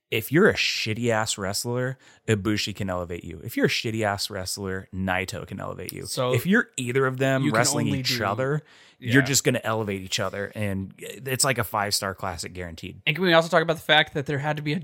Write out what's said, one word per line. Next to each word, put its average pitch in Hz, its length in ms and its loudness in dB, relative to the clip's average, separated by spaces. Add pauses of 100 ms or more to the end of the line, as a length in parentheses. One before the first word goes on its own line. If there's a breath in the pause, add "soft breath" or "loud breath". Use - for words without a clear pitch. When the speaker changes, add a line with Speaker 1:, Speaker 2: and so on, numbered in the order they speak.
Speaker 1:
if 110 220 -2
you're 170 180 8
a 107 60 4
shitty 113 560 0
ass 110 260 0
wrestler, 120 600 -4 (280 soft breath)
Ibushi 104 480 2
can 101 140 -6
elevate 87 340 -6
you. 85 200 -12
If - 120 -8
you're 175 120 4
a - 20 4
shitty 113 340 -2
ass 101 280 0
wrestler, 95 600 -6
Naito 92 540 -4
can 95 140 -10
elevate 92 340 -8
you. 90 140 -10
Speaker 2:
So 127 260 -2
Speaker 1:
If 117 140 2
you're 220 280 4
either 127 300 0
of 131 140 0
them 135 240 2
Speaker 2:
you 127 80 2
can 110 80 4
Speaker 1:
wrestling 120 260 2
Speaker 2:
only 139 140 0
Speaker 1:
each 127 180 -2
Speaker 2:
do 110 80 0
Speaker 1:
other, 131 380 0 (380 soft breath)
you're 127 200 4
Speaker 2:
Yeah. 131 60 2
Speaker 1:
just 135 180 2
gonna 123 180 2
elevate 107 380 -2
each 95 180 -4
other. 98 360 -4
And 98 420 -4
it's - 480 -4
like 131 120 2
a 117 60 2
five-star 101 520 -2
classic 92 380 -8
guaranteed. 90 540 -12
Speaker 2:
And 151 80 2
can 175 80 -4
we 180 80 4
also 165 160 8
talk 165 140 4
about 160 160 0
the - 40 -14
fact 156 340 4
that 143 100 -2
there 143 140 -2
had 151 180 -2
to 147 60 -8
be 147 100 0
a 180 100 -4